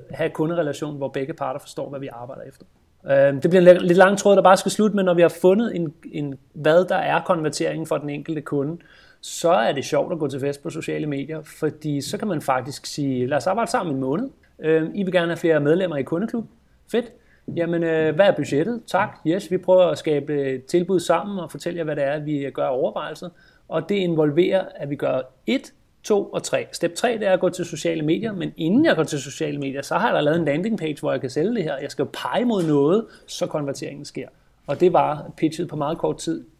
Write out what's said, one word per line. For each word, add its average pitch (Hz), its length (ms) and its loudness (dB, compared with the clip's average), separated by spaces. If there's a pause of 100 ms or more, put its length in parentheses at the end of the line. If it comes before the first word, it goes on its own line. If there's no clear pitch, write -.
(100)
have 160 200 -2
kunderelation, 156 680 -4
hvor 139 120 -6
begge 139 260 -6
parter 135 260 -6
forstår, 135 300 -12
hvad 139 100 -10
vi 135 120 -10
arbejder 120 300 -14
efter. - 220 -20 (420)
Øh, 139 360 4
det 175 80 4
bliver 185 100 8
en 175 160 12
la-, 185 100 0
lidt 175 120 6
lang 196 200 8
tråd, 202 180 6
der 190 60 4
bare 185 140 10
skal 190 160 0
slutte, 208 240 2
men 196 80 2
når 180 100 4
vi 170 80 6
har 165 60 8 (140)
fundet 196 340 4
en, 165 180 -4 (180)
en, 147 220 -6 (180)
hvad 160 320 4
der 185 120 -2
er 151 300 0
konverteringen 156 600 -2
for 156 120 -2
den 143 120 -8
enkelte 151 300 -6
kunde, 147 360 -4 (440)
så - 300 -2
er 202 220 2
det 135 120 -4
sjovt 147 280 -2
at 170 60 -6
gå 151 100 -2
til 131 120 -6
fest 143 220 -4
på 165 80 -10
sociale 156 360 -6
medier, 147 360 -8
fordi 151 580 -4
så 190 180 -8
kan 214 100 -4
man 160 140 -2
faktisk 127 440 -4
sige, 131 400 -2
"Lad 143 100 0
os 143 100 -2
arbejde 208 240 -2
sammen 180 240 -2
en 135 60 -4
måned. 151 280 -4 (300)
Øh, 160 360 0
I 202 80 -2
vil 180 100 -4
gerne 175 160 2
have 170 80 -4
flere 160 240 2
medlemmer 160 360 2
i 139 60 -2
kundeklub. 220 420 -4 (460)
Fedt. 240 220 -4 (440)
Jamen, 170 260 -2
øh, 160 320 0
hvad 190 120 4
er 185 100 4
budgettet? 160 500 -2
Tak. 208 400 -2
Yes, 185 240 -2
vi 185 80 0
prøver 185 260 6
at 156 140 0
skabe 143 560 -2
et 127 100 -10
tilbud 175 360 2
sammen 196 380 0
og 165 120 -10
fortælle 175 280 -8
jer, 170 60 -2
hvad 151 120 -4
det 147 80 -2
er, 143 140 -2
vi 147 360 -4
gør 143 120 -2
overvejelser." 156 640 -4 (400)
Og 160 200 -4
det 208 60 0
involverer, 175 680 2 (120)
at 143 140 -10
vi 143 60 -6
gør 131 240 -2 (260)
et, 247 260 -2 (320)
to 202 200 0
og - 180 -6
tre. 123 300 -4
Step 170 220 -4
tre, 240 260 0
det 214 60 -2
er 190 60 2
at 185 80 2
gå 185 80 2
til 175 160 -4
sociale 165 380 -4
medier, 196 300 0
men 156 240 -6
inden 196 280 2
jeg 269 120 4
går 156 60 2
til 143 180 -2
sociale 143 380 -6
medier, 139 240 -6
så - 120 -6
har 190 140 2
jeg 214 80 0
da 151 40 2
lavet 156 180 2
en 170 60 0
landingpage, 156 560 -2
hvor 147 120 -4
jeg 135 80 -2
kan 127 100 -6
sælge 170 240 0
det 220 80 -2
her. 156 200 -4
Jeg 143 80 -8
skal - 120 -4
jo 127 100 -2
pege 151 320 -2
mod 220 180 0
noget, 156 440 2 (200)
så - 200 -6
konverteringen 143 580 -8
sker. - 240 -12 (380)
Og 143 140 -4
det 180 120 4
var 151 440 2
pitchet 160 320 -2
på 151 80 -10
meget 151 220 -4
kort 156 200 -4
tid, 160 260 -6 (140)